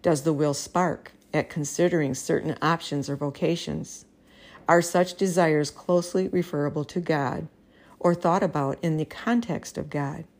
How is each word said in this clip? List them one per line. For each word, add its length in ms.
Does 220
the 100
will 200
spark 580
at 160
considering 640
certain 480
options 480
or 60
vocations? 880
Are 140
such 340
desires 560
closely 560
referable 580
to 160
God 460
or 140
thought 300
about 380
in 160
the 80
context 720
of 120
God? 360